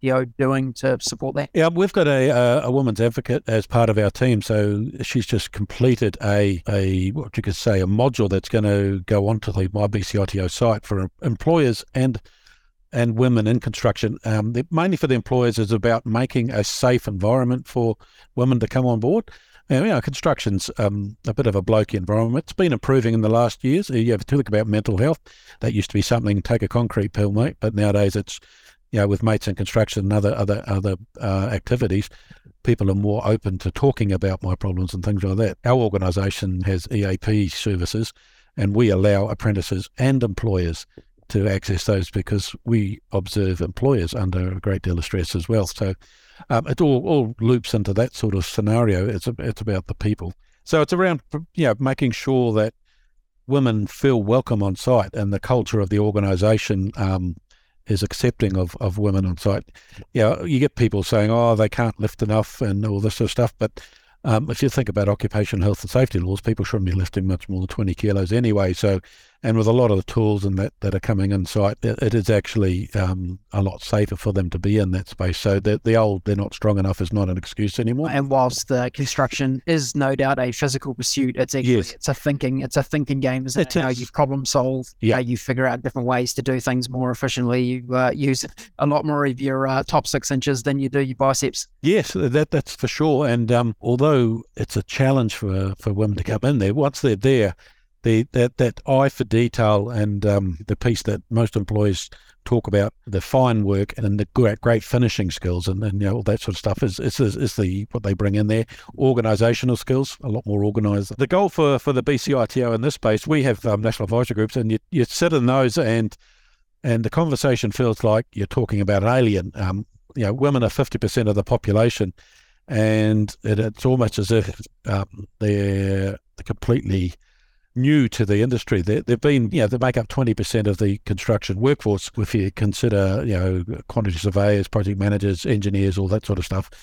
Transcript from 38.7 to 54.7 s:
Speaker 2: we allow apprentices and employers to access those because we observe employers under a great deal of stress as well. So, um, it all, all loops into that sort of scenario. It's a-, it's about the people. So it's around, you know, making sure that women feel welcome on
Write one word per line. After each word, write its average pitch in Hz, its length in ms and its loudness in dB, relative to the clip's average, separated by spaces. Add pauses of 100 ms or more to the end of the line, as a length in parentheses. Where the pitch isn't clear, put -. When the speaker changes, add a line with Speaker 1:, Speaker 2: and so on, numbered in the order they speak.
Speaker 2:
we 117 140 6
allow 98 380 4
apprentices 101 600 -2 (120)
and 131 240 2
employers 92 640 -2 (400)
to 101 200 0
access 98 380 -2
those 98 240 0
because - 540 -4
we 107 360 0 (120)
observe 95 500 -2
employers 101 540 0
under 92 360 -2
a 95 80 -6
great 95 220 -2
deal 90 160 -2
of 80 80 -4
stress - 300 -4
as 87 120 -4
well. 110 200 0
So, 98 260 -4 (560)
um, 117 160 0
it 143 160 -2
all, 147 260 2
all 135 320 2
loops 120 360 2
into 104 180 0
that 113 220 0
sort 107 180 -2
of 92 120 0
scenario. 107 600 2
It's 104 200 -4
a-, 120 100 -6
it's - 240 -6
about 104 240 -4
the - 80 -8
people. 101 400 -4 (300)
So 160 180 2
it's 147 120 0
around, 175 280 2 (320)
you 165 140 0
know, 110 100 4
making 131 360 0
sure 127 400 0
that 107 200 2 (720)
women 123 400 2
feel 123 380 0
welcome 113 400 2
on 98 120 0